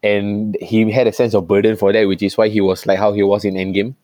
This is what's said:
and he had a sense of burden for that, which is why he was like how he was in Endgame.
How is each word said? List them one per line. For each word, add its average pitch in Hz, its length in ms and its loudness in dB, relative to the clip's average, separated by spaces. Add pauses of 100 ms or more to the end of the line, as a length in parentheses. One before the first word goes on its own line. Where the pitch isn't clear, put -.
and 104 580 -2
he 110 300 0
had 120 160 2
a 107 60 0
sense 117 220 0
of 95 120 0
burden 101 300 2
for 101 160 2
that, 107 160 2
which 95 140 -2
is 98 140 -2
why 110 120 2
he 107 120 0
was 95 240 0
like 95 140 0
how 104 140 2
he 101 100 0
was 101 220 2
in 98 100 -2
Endgame. 98 500 -4